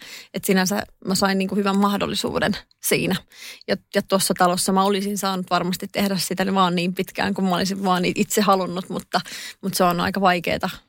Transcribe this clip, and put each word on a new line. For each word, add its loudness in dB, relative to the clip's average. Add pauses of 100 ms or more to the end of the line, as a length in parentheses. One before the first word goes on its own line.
(340)
Et -8
sinänsä 2 (220)
mä -2
sain 2
niinku -2
hyvän 0
mahdollisuuden 0 (240)
siinä. 0 (520)
Ja, 0 (180)
ja 2
tuossa 0
talossa 2
mä 4
olisin 0
saanut -4
varmasti -2
tehdä 0
sitä -2
vaan 4
niin 0
pitkään, -2
kun -2
mä 2
olisin -2
vaan 2
itse 0
halunnut, 0
mutta, -4 (420)
mutta -4
se 4
on 4
aika 0
vaikeeta 2 (180)